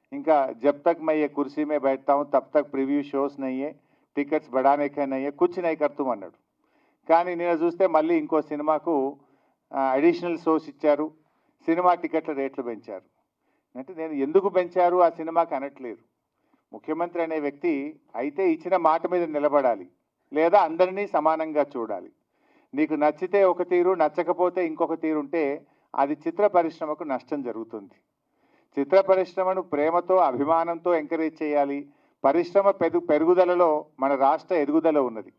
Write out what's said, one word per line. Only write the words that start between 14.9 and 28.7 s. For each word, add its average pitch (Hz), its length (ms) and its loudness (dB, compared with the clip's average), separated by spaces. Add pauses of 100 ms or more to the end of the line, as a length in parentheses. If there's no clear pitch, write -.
ఆ 170 80 6
సినిమాకి 165 440 -2
అనట్లేదు. 131 460 -10 (720)
ముఖ్యమంత్రి 170 500 -6
అనే 160 180 -4
వ్యక్తి 143 600 -4 (160)
అయితే 151 360 -2
ఇచ్చిన 175 240 -2
మాట 165 300 2
మీద 175 160 0
నిలబడాలి, 143 680 0 (440)
లేదా 170 280 4
అందరినీ 185 460 0
సమానంగా 156 600 0 (100)
చూడాలి. 107 340 -8 (640)
నీకు 151 200 -2
నచ్చితే 165 500 2
ఒక 180 180 2
తీరు, 175 280 2
నచ్చకపోతే 175 760 0
ఇంకొక 160 280 -2
తీరు 160 240 -2
ఉంటే 143 480 -4 (280)
అది 143 180 0
చిత్ర 165 340 -2
పరిశ్రమకు 165 580 -2
నష్టం 143 380 -6
జరుగుతుంది. 110 520 -10 (840)